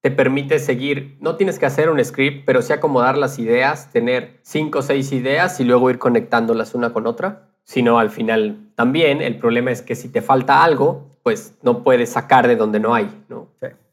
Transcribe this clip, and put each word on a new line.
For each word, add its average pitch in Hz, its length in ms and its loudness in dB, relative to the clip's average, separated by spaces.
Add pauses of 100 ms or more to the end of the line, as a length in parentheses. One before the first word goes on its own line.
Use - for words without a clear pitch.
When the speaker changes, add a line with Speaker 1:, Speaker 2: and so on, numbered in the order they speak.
Speaker 1:
te 139 100 0
permite 139 480 0
seguir, 139 600 -4
no 160 160 -4
tienes 190 220 -2
que 147 80 0
hacer 151 240 0
un 147 120 2
script, 139 440 -4
pero 123 160 2
sí 151 100 -2
acomodar 135 460 0
las 143 200 -2
ideas, 127 520 0
tener 120 520 -2
cinco 151 360 -4
o 135 40 -2
seis 139 300 -2
ideas 143 480 -2
y 135 40 0
luego 123 260 4
ir 123 80 -2
conectándolas 117 760 0
una 120 180 -2
con 113 140 -4
otra. 180 440 -6 (140)
Si - 180 -4
no, 117 160 4
al 107 120 2
final 110 680 -4
también 143 440 2
el 131 180 -6
problema 120 340 0
es - 100 -8
que 120 120 -6
si - 140 -12
te 110 140 -4
falta 135 400 2
algo, 151 600 0
pues 110 400 -4
no 120 200 0
puedes 120 280 2
sacar 120 380 2
de 120 80 4
donde 107 240 0
no 110 140 0
hay, 107 340 -4
¿no? - 200 -16 (120)
Speaker 2:
Sí, 131 80 -10 (240)